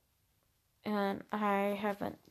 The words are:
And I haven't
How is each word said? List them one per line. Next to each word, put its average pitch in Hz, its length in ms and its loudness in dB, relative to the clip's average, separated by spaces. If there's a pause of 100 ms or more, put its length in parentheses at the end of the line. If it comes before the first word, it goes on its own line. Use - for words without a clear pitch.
(840)
And 202 480 0
I 202 480 2
haven't 208 380 -2 (120)